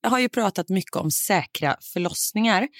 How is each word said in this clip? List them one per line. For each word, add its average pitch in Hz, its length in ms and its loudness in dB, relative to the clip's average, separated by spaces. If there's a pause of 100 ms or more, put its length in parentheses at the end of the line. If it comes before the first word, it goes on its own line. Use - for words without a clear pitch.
har 254 120 2
ju 247 100 2
pratat 202 400 -2
mycket 185 260 -2
om 156 160 0
säkra - 680 0
förlossningar. 214 840 0 (120)